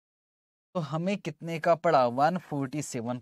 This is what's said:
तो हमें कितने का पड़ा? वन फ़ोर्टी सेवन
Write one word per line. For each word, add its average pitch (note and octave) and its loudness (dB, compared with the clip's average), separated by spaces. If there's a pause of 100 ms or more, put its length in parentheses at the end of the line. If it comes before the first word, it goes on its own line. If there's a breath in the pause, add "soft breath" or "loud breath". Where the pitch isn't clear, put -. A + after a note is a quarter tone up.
(760)
तो F#3 -2
हमें E3 -2
कितने E3 -8
का E3+ 4
पड़ा? D#3 4
वन D3 2
फ़ोर्टी C#3+ -4
सेवन B2 -6